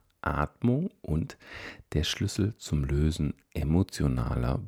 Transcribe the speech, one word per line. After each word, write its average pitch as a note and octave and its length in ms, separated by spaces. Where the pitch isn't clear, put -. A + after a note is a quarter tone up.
Atmung A#2+ 720
und - 340
der D2+ 100
Schlüssel - 540
zum D2 260
Lösen D2 500
emotionaler C2 1120